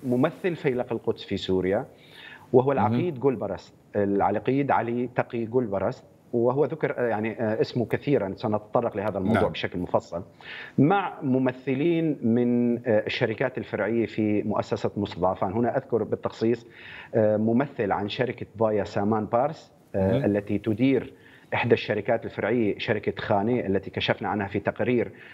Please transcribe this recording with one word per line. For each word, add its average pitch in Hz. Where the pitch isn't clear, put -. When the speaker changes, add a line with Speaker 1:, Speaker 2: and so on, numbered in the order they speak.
Speaker 1:
ممثل 151
فيلق 123
القدس 113
في 98
سوريا 95
وهو 127
Speaker 2:
مهم. 131
Speaker 1:
العقيد 123
جولبرست، 107
العقيد 104
علي 117
تقي 120
جولبرست، 110
وهو 127
ذكر، 143
آه، 123
يعني، 110
آه، 110
اسمه 120
كثيرًا، 110
سنتطرق 110
لهذا 98
الموضوع 101
Speaker 2:
نعم. 90
Speaker 1:
بشكل -
مفصل، 87
مع 175
ممثلين 139
من، 120
آه، 117
الشركات 123
الفرعية 110
في 107
مؤسسة 104
مستضعفان. 98
هنا 120
أذكر 117
بالتخصيص، 117
آه، 107
ممثل 113
عن 98
شركة 120
بايا 107
سامان 107
بارس، 139
آه، 95
Speaker 2:
مهم. 139
Speaker 1:
التي 101
تدير 117
إحدى 117
الشركات 107
الفرعية، 107
شركة 104
خاني، 104
التي 95
كشفنا 107
عنها 101
في 98
تقرير 110